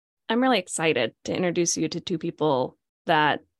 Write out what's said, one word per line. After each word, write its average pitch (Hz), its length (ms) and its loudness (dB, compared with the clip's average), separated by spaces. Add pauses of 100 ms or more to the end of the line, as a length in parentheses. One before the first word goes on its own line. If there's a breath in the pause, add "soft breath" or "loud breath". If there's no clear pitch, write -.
(280)
I'm 233 140 0
really 254 160 4
excited 160 560 0 (120)
to 202 100 -4
introduce 175 420 0
you 165 120 -2
to 165 100 -8
two 170 180 -6
people 151 600 -2 (260)
that 151 380 2 (160)